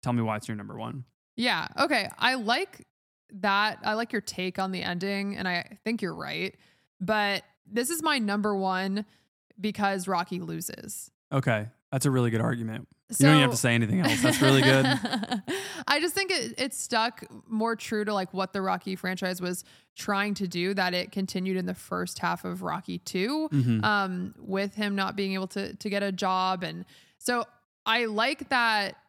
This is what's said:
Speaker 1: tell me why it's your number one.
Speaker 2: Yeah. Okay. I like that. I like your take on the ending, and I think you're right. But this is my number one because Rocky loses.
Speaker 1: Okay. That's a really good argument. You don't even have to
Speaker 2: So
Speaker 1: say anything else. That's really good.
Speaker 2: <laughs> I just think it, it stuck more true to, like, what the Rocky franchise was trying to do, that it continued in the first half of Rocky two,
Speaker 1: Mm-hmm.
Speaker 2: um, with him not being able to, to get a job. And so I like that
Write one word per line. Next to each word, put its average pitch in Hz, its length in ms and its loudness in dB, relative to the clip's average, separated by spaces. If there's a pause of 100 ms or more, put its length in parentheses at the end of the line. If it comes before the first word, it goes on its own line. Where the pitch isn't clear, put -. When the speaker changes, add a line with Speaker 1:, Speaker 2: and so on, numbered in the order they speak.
Speaker 1:
tell 123 120 -2
me 117 80 2
why 110 140 0
it's 104 120 -8
your 110 80 -6
number 104 220 -12
one. 120 260 -10 (320)
Speaker 2:
Yeah. 226 320 -2 (100)
Okay. 269 300 0 (100)
I 254 160 2
like 254 520 -2 (480)
that. 202 500 0
I 214 100 0
like 226 180 -4
your 208 100 -2
take 185 360 -6
on 190 140 -2
the 180 100 -6
ending, 196 540 -4
and 190 100 -4
I 180 380 -4
think 220 180 -2
you're 170 120 -4
right. 160 400 -6 (460)
But 202 420 0 (280)
this 240 200 -2
is 330 120 -4
my 302 160 2
number 208 380 0
one 190 480 -2 (560)
because 196 480 0
Rocky 180 320 -2
loses. - 680 -10 (220)
Speaker 1:
Okay. 117 360 2 (240)
That's 135 140 2
a 143 40 6
really 127 200 4
good 113 100 2
argument. 113 480 -2 (220)
You - 160 6
don't 151 100 12
even 147 60 10
have 135 100 6
to 123 40 -2
Speaker 2:
So 123 120 2
Speaker 1:
say 120 60 6
anything 104 260 4
else. - 220 2
That's - 200 4
really 135 200 8
good. 269 220 8
Speaker 2:
<laughs> 262 1000 -2
I 294 140 2
just 330 140 0
think 381 180 -2
it, 247 260 -2
it 262 160 -2
stuck 233 480 -2 (240)
more 226 300 0
true 214 280 -4
to, 208 80 -2
like, 190 220 -2
what 185 180 -2
the 196 100 -2
Rocky 190 340 -2
franchise 185 440 -4
was 180 220 -4 (320)
trying 202 400 -2
to 196 140 -4
do, 180 260 -2
that 185 200 0
it 180 180 -4
continued 190 440 -2
in 185 100 -2
the 185 80 -4
first 180 440 -6
half 175 260 -2
of 180 180 -8
Rocky 180 360 -6
two, 262 540 -2
Speaker 1:
Mm-hmm. 120 320 2
Speaker 2:
um, 190 540 0
with 202 360 -4
him 208 220 -2
not 190 180 -2
being 196 200 -2
able 190 140 -4
to, 202 280 -6
to 208 140 -6
get 202 120 0
a 202 80 -2
job. 185 540 0
And 170 200 -8 (340)
so 240 260 0 (420)
I 233 200 2
like 226 420 0
that 226 480 2 (120)